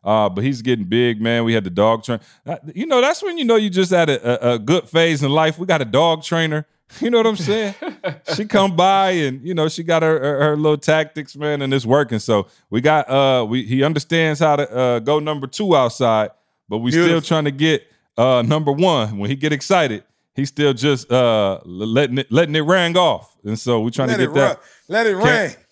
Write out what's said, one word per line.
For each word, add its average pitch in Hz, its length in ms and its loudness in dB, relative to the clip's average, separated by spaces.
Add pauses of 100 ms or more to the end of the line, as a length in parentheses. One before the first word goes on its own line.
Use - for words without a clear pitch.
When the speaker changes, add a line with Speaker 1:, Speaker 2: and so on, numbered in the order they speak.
Speaker 1:
Uh, 107 240 2
but 95 160 -4
he's 131 160 -4
getting 117 240 -2
big, 117 360 0
man. 117 240 0
We 117 100 0
had 110 100 0
the 92 60 -6
dog 107 340 2
train. 117 160 -6 (260)
Uh, 165 100 -8 (180)
you 208 100 -6
know, 285 160 0
that's 285 220 0
when 359 160 -6
you 302 80 -4
know 233 100 4
you 214 140 0
just 180 200 0
had 170 200 2
a, 120 400 0
a, 123 40 2
a 117 40 -2
good 139 280 0
phase 160 360 0
in 139 100 0
life. 156 260 2
We 180 80 -8
got 170 160 0
a 123 40 -4
dog 156 360 2
trainer. 156 500 -4
<laughs> - 40 -20 (240)
You - 100 -2
know 240 60 2
what 226 100 4
I'm 220 100 2
saying? 196 440 -4
Speaker 2:
<laughs> 175 560 -10
Speaker 1:
She 208 80 -4
come 196 320 2
by 190 360 4
and, 139 300 -2
you 180 120 -6
know, 156 140 0
she 160 140 -6
got 165 200 2
her, 160 160 2
her, 139 260 0
her 151 120 2
little 151 200 2
tactics, 151 580 -2
man, 147 280 -4
and 135 100 -2
it's 131 140 0
working. 123 320 2
So 104 280 0 (240)
we 110 120 0
got, 151 260 2
uh, 135 400 2
we, 123 160 -2
he 127 180 0
understands 156 580 0
how 156 160 4
to, 147 200 -4
uh, 123 220 2
go 135 200 0
number 151 280 -6
two 185 280 -2
outside, 117 560 2 (380)
but 104 100 -6
we 117 120 -2
still 165 160 2
Speaker 3:
Beautiful. 165 200 0
Speaker 1:
trying 156 180 0
to 147 60 -2
get, 147 360 -2 (320)
uh, 123 280 2
number 151 240 0
one. 139 460 0
When 101 140 -6
he 139 60 -2
get 151 160 -2
excited, 143 520 -2 (300)
he 135 100 -4
still 143 300 0
just, 131 360 -2
uh, 113 440 2
l-, - 100 -10
letting 113 540 -2
it, 135 120 -6
letting 151 240 0
it 156 60 2
rang 170 380 0
off. 151 360 0 (100)
And 107 140 -6
so 120 220 0
we 117 100 -2
trying 131 180 -2
Speaker 3:
Let 110 100 0
Speaker 1:
to 92 80 2
get - 40 -6
Speaker 3:
it 151 40 -10
Speaker 1:
that. 139 140 2
Speaker 3:
run. - 80 -2 (320)
Let 220 180 0
it 202 120 0
Speaker 1:
Can-, 202 60 0 (240)
Speaker 3:
rain. - 80 -12 (160)